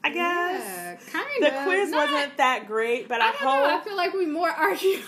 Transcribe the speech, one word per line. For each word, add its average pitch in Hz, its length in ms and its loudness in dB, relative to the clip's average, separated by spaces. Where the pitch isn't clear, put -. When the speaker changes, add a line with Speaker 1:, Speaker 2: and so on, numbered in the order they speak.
Speaker 1:
I - 40 0
guess. 349 540 -2
Speaker 2:
Yeah, 175 320 -10
kind 381 160 -4
Speaker 1:
The 294 180 4
Speaker 2:
of. 277 60 -4
Speaker 1:
quiz 381 260 0
Speaker 2:
Not 294 180 2
Speaker 1:
wasn't 285 280 -2
that 254 280 2
great, 226 440 -2
but 240 100 -2
Speaker 2:
I 226 80 4
Speaker 1:
I 226 60 4
Speaker 2:
don't - 100 -6
know. 262 60 2
I 294 80 4
Speaker 1:
hope 302 100 -2
Speaker 2:
feel 403 140 -6
like 349 160 0
we 381 120 0
more 330 240 0
<laughs> - 80 -4
argue 349 500 2